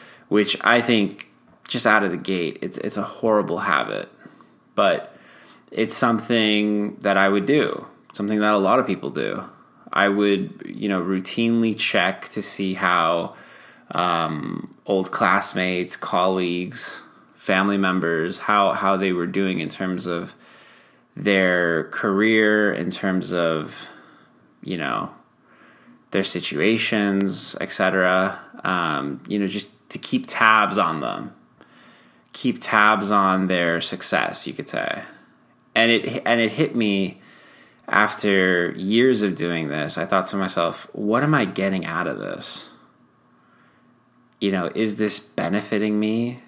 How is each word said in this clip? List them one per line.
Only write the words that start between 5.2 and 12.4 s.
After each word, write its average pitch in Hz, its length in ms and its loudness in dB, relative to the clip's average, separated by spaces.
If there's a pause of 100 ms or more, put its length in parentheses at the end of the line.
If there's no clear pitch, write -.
it's 107 260 -2
something 107 1040 2
that 98 160 2
I 98 100 6
would 98 180 2
do, 135 400 2 (280)
something 104 260 -2
that 107 140 4
a 104 40 4
lot 98 220 4
of 127 80 0
people 80 220 -2
do. 55 340 -4 (520)
I 101 140 4
would, 101 560 0
you - 240 -6
know, 92 140 0
routinely 113 760 0
check - 520 0
to 104 120 -6